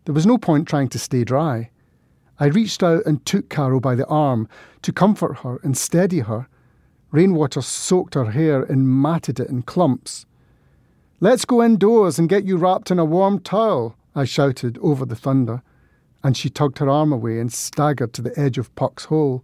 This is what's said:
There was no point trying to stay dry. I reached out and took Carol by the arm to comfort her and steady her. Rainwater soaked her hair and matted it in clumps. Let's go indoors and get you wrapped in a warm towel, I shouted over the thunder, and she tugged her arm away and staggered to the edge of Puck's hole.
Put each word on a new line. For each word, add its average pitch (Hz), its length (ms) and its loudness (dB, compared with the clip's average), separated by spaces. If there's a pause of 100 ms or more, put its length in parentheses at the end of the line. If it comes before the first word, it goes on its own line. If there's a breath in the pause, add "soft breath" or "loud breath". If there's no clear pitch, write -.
There 156 100 -4
was 156 120 2
no 240 120 4
point 160 300 0
trying 139 220 0
to - 80 -8
stay 123 260 -2
dry. 123 460 -2 (680)
I 147 80 2
reached 185 360 0
out 170 240 2
and 151 180 -2
took - 240 -4
Carol 131 320 0
by 127 140 0
the 123 120 -2
arm 135 420 0 (340 loud breath)
to - 100 -6
comfort 185 460 0
her 127 240 -8
and 135 140 -2
steady 175 440 0
her. 113 280 -6 (640)
Rainwater 151 520 2
soaked - 520 -2
her 123 180 -2
hair 147 300 2
and 131 240 0
matted 139 540 0
it 123 80 -6
in 123 140 -6
clumps. - 640 -2 (920)
Let's 226 280 2
go 240 160 4
indoors 214 560 4
and 165 100 2
get 196 160 2
you 185 140 0
wrapped 185 320 0
in 180 80 2
a 165 60 2
warm 190 340 2
towel, 185 580 -2 (180)
I 139 100 -2
shouted 127 580 -2
over 135 240 0
the 120 100 -8
thunder, 123 460 -2 (600)
and 135 140 0
she - 140 -6
tugged 143 280 -2
her 139 120 0
arm 151 200 2
away 113 280 -2
and 117 120 -4
staggered 135 640 -4
to - 100 -10
the 127 160 -8
edge 139 200 0
of 123 160 -8
Puck's - 320 -6
hole. 143 380 -2